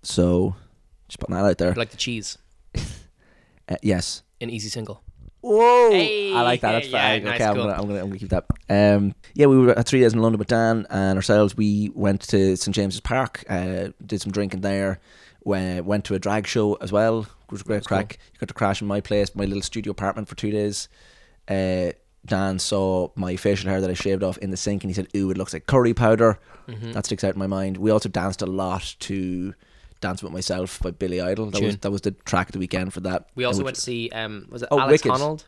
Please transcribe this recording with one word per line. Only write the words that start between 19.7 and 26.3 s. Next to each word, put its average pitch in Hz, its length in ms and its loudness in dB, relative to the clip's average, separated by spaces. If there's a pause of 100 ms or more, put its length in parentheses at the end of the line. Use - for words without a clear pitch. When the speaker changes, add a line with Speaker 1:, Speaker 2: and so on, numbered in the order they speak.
Speaker 1:
apartment 98 360 -4
for - 80 -14
two 107 160 -4
days. 104 360 -2 (600)
Uh, 92 440 0 (340)
Dan 95 340 -2
saw 95 560 0
my 90 200 -4
facial 95 340 0
hair 95 120 0
that 92 80 0
I 90 60 0
shaved 98 280 -2
off 92 160 -2
in 95 120 -6
the 92 60 -6
sink, 101 260 -4
and 98 60 -4
he 92 60 -4
said, 98 200 -4
"Ooh, 98 140 0
it 92 80 -2
looks 92 160 -6
like 80 140 -10
curry 123 260 4
powder." 113 460 4 (280)